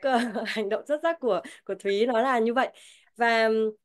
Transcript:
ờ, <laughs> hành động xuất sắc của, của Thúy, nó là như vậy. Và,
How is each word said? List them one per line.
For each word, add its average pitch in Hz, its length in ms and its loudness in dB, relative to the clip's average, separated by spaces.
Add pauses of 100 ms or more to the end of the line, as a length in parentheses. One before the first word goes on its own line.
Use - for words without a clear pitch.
ờ, 262 180 2
<laughs> 226 280 -4
hành 214 220 -4
động 208 180 -4
xuất 294 160 -2
sắc 330 180 -2
của, 190 200 0 (240)
của 196 160 -6
Thúy, 202 260 0
nó 233 160 2
là 262 160 2
như 226 160 0
vậy. 247 140 0 (480)
Và, 226 340 2 (340)